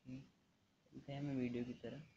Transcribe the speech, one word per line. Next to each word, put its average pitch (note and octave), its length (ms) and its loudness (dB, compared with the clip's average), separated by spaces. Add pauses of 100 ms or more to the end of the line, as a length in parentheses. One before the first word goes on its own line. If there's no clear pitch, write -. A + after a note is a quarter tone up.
हम्म, C3 180 -6 (680)
इसे C#3 240 -4
हमें C#3+ 180 2
video A#2+ 300 4
की B2 80 -2
तरह B2+ 300 -6 (140)